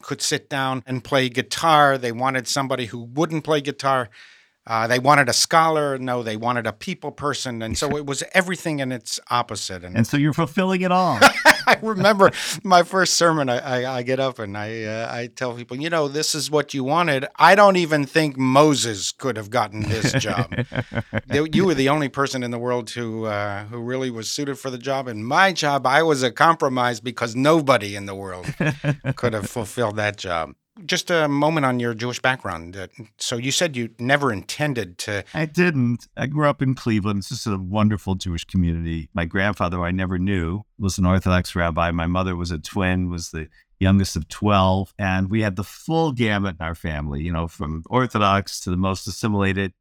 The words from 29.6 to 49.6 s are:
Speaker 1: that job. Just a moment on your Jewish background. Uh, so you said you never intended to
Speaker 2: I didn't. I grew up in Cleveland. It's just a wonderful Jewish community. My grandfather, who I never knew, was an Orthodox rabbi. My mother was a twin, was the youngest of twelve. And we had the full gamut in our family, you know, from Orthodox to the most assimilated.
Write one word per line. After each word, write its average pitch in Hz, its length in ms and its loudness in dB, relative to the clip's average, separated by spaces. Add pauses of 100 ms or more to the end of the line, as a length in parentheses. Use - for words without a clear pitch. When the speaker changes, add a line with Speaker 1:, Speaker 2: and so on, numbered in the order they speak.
Speaker 1:
that 104 220 -2
job. 82 360 -4 (320)
Just 180 260 -2
a 160 160 2
moment 143 400 2
on 123 120 0
your 120 140 -2
Jewish 120 260 -6
background. 92 560 -4
Uh, 95 120 -12 (320)
so - 180 -6
you 127 140 -4
said 151 260 -2
you 117 220 -4
never 139 340 2
intended 104 640 -4
to 101 240 -4 (120)
Speaker 2:
I 156 100 -2
didn't. 147 640 0 (100)
I 117 80 -4
grew 147 240 2
up 143 140 -2
in 131 100 2
Cleveland. 107 460 0
It's 95 100 -10
just - 160 -8
a 101 120 -2
wonderful 95 580 0
Jewish 87 280 -4
community. 82 680 -2
My 85 120 -2
grandfather, 95 520 -2
who 90 60 -2
I 87 80 0
never 92 260 -2
knew, 92 460 -2 (160)
was 98 180 -2
an 95 80 2
Orthodox 90 500 2
rabbi. 85 360 0
My 85 160 -2
mother 92 280 0
was 87 140 -4
a 87 80 -4
twin, 92 540 -2
was 85 180 -8
the 78 200 -10 (300)
youngest 95 360 4
of 80 140 -4
twelve. 95 680 0
And 95 320 0
we 110 140 0
had 98 140 -2
the 104 60 -6
full 160 480 -2
gamut 104 480 0
in 82 60 -6
our 82 100 -4
family, 73 460 -6
you 87 100 -4
know, 82 160 -2
from 80 380 -8
Orthodox 104 760 0
to 92 100 -4
the 90 60 0
most 95 280 -2
assimilated. 98 760 -2